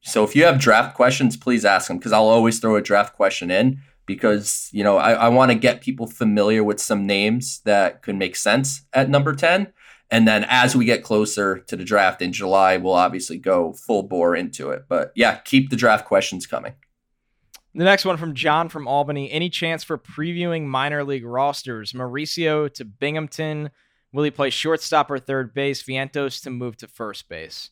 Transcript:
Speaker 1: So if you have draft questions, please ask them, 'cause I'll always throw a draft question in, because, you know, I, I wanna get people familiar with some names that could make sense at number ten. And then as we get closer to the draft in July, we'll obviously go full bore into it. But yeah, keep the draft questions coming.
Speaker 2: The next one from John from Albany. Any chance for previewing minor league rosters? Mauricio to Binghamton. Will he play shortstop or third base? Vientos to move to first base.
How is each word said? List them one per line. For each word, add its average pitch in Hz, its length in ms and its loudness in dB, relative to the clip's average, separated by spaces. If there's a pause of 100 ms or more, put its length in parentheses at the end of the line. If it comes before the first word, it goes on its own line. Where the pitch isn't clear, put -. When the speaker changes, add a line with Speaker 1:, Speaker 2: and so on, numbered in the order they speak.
Speaker 1:
So - 240 0
if 104 100 -4
you 151 100 6
have 151 140 6
draft 117 380 4
questions, 127 400 2
please 117 280 -2
ask 98 220 4
them, 87 140 -8
'cause 110 120 -2
I'll 110 120 6
always 113 340 4
throw 110 160 2
a 104 80 2
draft 101 320 0
question 95 380 -2
in, 131 260 2 (280)
because, 104 680 -2
you 101 120 -2
know, 101 120 6
I, 90 160 4
I 117 160 4
wanna 123 260 6
get 117 260 0
people 131 260 -6
familiar 107 580 2
with 104 160 -2
some 101 260 -2
names 107 580 0
that 101 380 0
could 101 140 -8
make 92 200 -4
sense 131 460 -2 (100)
at 135 160 2
number 143 260 0
ten. 180 380 0 (380)
And 113 180 4
then 107 200 2
as 127 280 2
we 120 80 4
get 113 180 2
closer 104 560 0
to - 180 -12
the 92 80 -8
draft 95 380 2
in 90 100 -4
July, 95 440 2
we'll 92 160 -2
obviously 90 460 0
go 87 340 0
full 104 300 -4
bore 87 340 0
into 69 340 -8
it. - 180 -8
But 85 280 -2
yeah, 113 220 2
keep 135 320 0
the 123 60 -4
draft 107 280 2
questions 95 420 -2
coming. - 280 -10 (1000)
Speaker 2:
The 160 100 -4
next 196 200 4
one 180 140 -2
from 160 160 -10
John 156 340 0
from 151 180 -12
Albany. 139 460 -4
Any 165 180 -4
chance 165 320 -6
for 151 160 -8
previewing 170 680 -6
minor 139 360 -4
league 139 220 -6
rosters? 123 680 -6
Mauricio 147 840 -4
to 127 100 -14
Binghamton. 151 840 -8 (420)
Will 139 100 -2
he 151 80 0
play 139 200 -2
shortstop 156 600 -2
or 139 80 -4
third 131 360 -6
base? 139 280 -4
Vientos 131 600 -6
to 135 60 -12
move 123 260 -10
to 113 100 -20
first - 420 -14
base. 80 440 -14